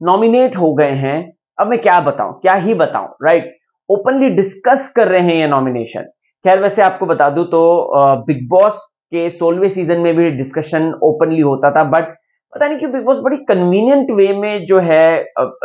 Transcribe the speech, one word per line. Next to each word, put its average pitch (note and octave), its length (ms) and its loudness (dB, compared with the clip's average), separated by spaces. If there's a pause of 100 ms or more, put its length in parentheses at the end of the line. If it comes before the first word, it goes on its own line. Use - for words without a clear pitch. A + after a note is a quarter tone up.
nominate A3+ 540 2
हो E3 180 0
गए C#3+ 160 0
हैं, C#3 420 -6 (280)
अब D3+ 60 0
मैं A#3 120 0
क्या F3+ 220 2
बताऊं, A2 320 -4
क्या F#3 220 0
ही G3+ 200 0
बताऊं, C3+ 340 -2 (180)
right? E3 300 0 (320)
Openly B3+ 420 0
discuss F#3+ 680 -2
कर G#3+ 120 2
रहे F#3 120 2
हैं F3 140 2
ये D#3+ 140 0
nomination। C3 540 -4 (420)
खैर, F#3+ 140 4
वैसे G3 240 0
आपको F#3 240 0
बता D#3 240 0
दूं E3 140 -2
तो, E3+ 320 2
अ, C#3 380 2
Bigg B2 340 -6
Boss - 380 2
के E3+ 440 -6
सोलहवें F3 380 0
season F3 320 -2
में E3+ 160 0
भी E3+ 140 2
discussion D3+ 720 -4
openly D#3+ 380 0
होता C#3+ 300 0
था, D3 200 0
but E3 120 2 (520)
पता D4 140 -2
नहीं D4 100 -6
क्यों C4 140 -6
बिग B3 120 -4
बॉस B3+ 140 0
बड़ी C4+ 180 -4
convenient G#3+ 760 2
वे G3 260 2
में G#3 280 -6
जो F#3+ 140 2
है, E3 400 4
अ, - 460 -6